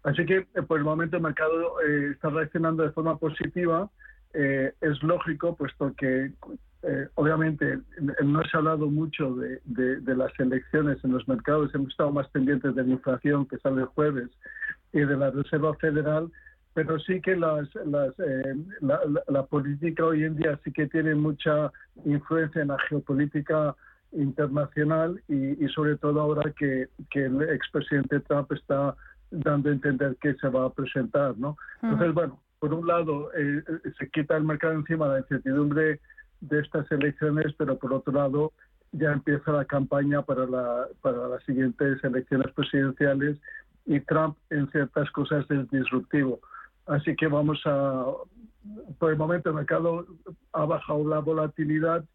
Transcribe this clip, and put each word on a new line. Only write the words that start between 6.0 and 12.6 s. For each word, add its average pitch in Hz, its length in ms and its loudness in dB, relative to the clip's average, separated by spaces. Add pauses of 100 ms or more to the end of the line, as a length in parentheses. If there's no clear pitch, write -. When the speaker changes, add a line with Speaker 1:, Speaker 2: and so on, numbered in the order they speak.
Speaker 1:
eh, 139 320 -4
obviamente, 156 680 2 (180)
n-, 143 240 -2
no 147 220 4
se - 120 -2
ha - 20 4
hablado 151 300 2
mucho 147 460 -2
de, 127 300 -6
de, 127 360 0
de 127 140 -2
las 127 240 0
elecciones 135 640 0
en 127 100 2
los 127 140 0
mercados. 143 480 0
Hemos 139 160 -2
estado 147 220 0
más 139 160 -2
pendientes 135 480 2